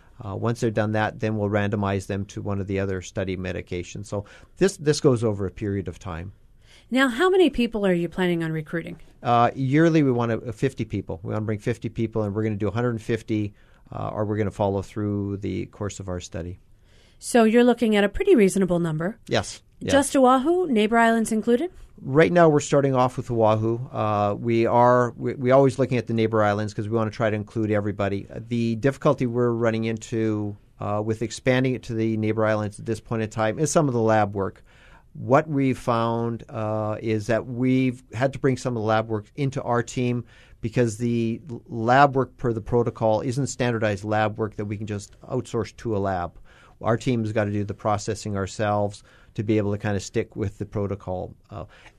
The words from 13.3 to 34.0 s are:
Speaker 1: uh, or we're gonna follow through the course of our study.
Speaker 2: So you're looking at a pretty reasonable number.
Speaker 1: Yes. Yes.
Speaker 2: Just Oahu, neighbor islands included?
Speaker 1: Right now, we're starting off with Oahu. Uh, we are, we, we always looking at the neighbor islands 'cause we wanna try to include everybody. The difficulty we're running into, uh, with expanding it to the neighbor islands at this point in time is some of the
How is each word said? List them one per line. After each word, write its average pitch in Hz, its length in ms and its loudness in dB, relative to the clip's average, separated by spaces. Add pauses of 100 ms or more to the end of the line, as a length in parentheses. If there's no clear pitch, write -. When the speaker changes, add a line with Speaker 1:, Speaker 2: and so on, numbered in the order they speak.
Speaker 1:
uh, 104 240 -8
or 107 100 -4
we're 104 120 -2
gonna 104 160 0
follow 98 300 0
through 101 560 -4
the 95 280 -6
course - 320 -10
of 95 100 -12
our 90 120 -6
study. 87 400 -10 (580)
Speaker 2:
So - 260 2
you're 226 200 6
looking 233 320 4
at 202 80 6
a 202 40 2
pretty 392 280 4
reasonable 190 420 4
number. 170 480 -2
Speaker 1:
Yes. - 360 -2 (180)
Yes. - 120 -2
Speaker 2:
Just 277 240 2
Oahu, 269 500 4
neighbor 220 320 2
islands 226 340 2
included? 240 380 0 (320)
Speaker 1:
Right 160 300 4
now, 170 160 8
we're 147 120 6
starting 139 340 2
off 127 220 2
with 127 140 -6
Oahu. 113 500 2 (100)
Uh, 104 480 0
we 117 280 2
are, 123 500 4
we, 123 180 -6
we 123 180 0
always 135 260 6
looking 131 180 0
at 113 100 -2
the 117 80 -2
neighbor 113 280 2
islands 104 320 0
'cause 104 140 -6
we 113 80 -2
wanna 110 140 0
try 113 200 0
to 104 60 0
include 107 340 -4
everybody. 101 560 -2 (220)
The 117 280 -2
difficulty 139 500 0
we're 120 260 0
running 113 320 0
into, 110 720 -4 (240)
uh, 104 240 -4
with 110 180 -4
expanding 127 520 0
it 110 100 -8
to 117 100 -8
the 113 240 -2
neighbor 110 260 0
islands 107 340 -2
at 107 80 -16
this 110 140 -4
point 113 220 -6
in 107 80 -4
time 110 280 -2
is 151 120 0
some 156 180 2
of 123 60 -2
the 117 80 0